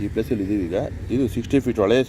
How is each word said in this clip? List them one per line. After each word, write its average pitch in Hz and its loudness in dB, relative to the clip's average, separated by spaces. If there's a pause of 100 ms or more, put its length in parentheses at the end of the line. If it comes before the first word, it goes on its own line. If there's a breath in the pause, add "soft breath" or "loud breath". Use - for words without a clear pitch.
ಈ 101 -4
ಪ್ಲೇಸಲ್ಲಿ 110 -2
ಇದ್ದೀವಿ 101 0
ಈಗ. 87 -2 (380)
ಇದು 135 2 (120)
ಸಿಕ್ಸ್ಟಿ 131 0
ಫೀಟ್, 117 0
ಹಳೆ 113 6 (120)